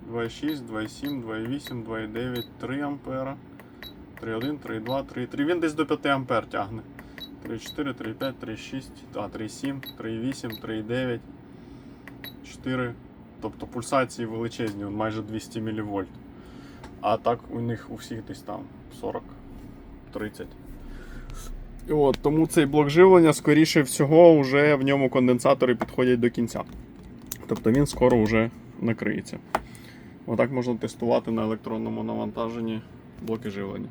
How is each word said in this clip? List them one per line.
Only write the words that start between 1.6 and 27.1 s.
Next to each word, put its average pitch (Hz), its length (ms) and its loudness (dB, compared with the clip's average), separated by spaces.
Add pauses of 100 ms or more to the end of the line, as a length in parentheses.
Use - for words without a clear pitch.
два 113 180 -8
і 110 60 -6
дев'ять, 120 420 -6 (120)
три 131 200 -6
ампера, 135 560 -6 (840)
три 113 140 -8
один, 139 240 -4
три 110 220 -8
два, 131 220 -6
три 127 240 -8
три. - 180 -2
Він 170 160 0
десь 160 140 -2
до 151 120 0
п'яти 147 220 -2
ампер 131 380 0
тягне. 104 360 -6 (680)
Три 113 80 -8
чотири, 143 360 -8
три 110 180 -10
п'ять, 131 260 -6
три 110 180 -10
шість, - 360 -12 (220)
а, - 140 -6
три 110 200 -8
сім, 139 320 -6 (840)
три 110 200 -6
дев'ять, 120 380 -4 (1300)
чотири. 127 400 -6 (480)
Тобто - 260 -10
пульсації 123 600 -2
величезні, 110 580 -6
он 101 100 -8
майже 110 280 -2
двісті 110 380 -8
мілівольт. 104 480 -6 (920)
А 104 160 2
так 117 240 0 (100)
у 120 100 -6
них 117 300 -6
у 113 40 -10
всіх 110 300 -12
десь 95 160 -14
там 98 200 -12 (400)
сорок, - 220 -6 (880)
тридцять. 104 340 -8 (1400)
От, 143 340 4
тому 156 240 4
цей 156 200 4
блок 143 240 4
живлення, 175 420 10
скоріше 156 500 6
всього, 156 580 10
вже 143 340 6
в 131 80 0
ньому 139 280 4
конденсатори 127 640 6
підходять 127 460 2
до 120 100 4
кінця. 113 320 -4 (840)